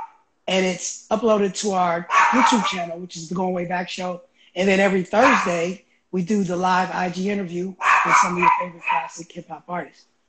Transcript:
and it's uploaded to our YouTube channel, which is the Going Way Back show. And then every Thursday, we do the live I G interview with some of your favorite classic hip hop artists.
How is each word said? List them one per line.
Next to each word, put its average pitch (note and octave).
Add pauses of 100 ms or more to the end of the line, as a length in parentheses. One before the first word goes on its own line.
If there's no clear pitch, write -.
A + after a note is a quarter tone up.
(460)
and F#3
it's -
uploaded G#3+
to G#3+
our F3
YouTube -
channel, E3+
which F3+
is D#3+
the F3+
Going F#3
Way F3
Back F3+
show. F3+ (320)
And F#3
then F#3+
every G3
Thursday, F#3+ (260)
we F#3
do G3+
the F3
live F#3
I F3+
G F#3
interview F#3 (380)
with D#3+
some F3+
of F3
your E3+ (100)
favorite E3+
classic E3+
hip -
hop D#3
artists. F3 (220)